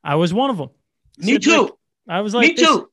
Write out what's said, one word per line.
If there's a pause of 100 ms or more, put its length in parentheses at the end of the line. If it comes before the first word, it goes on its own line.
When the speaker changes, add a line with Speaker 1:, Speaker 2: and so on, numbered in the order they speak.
Speaker 1:
I
was
one
of
'em. (460)
Speaker 2:
Me
Speaker 1:
Said,
Speaker 2:
too.
Speaker 1:
like, (360)
I
was
like,
Speaker 2:
Me
Speaker 1:
"This,
Speaker 2:
too.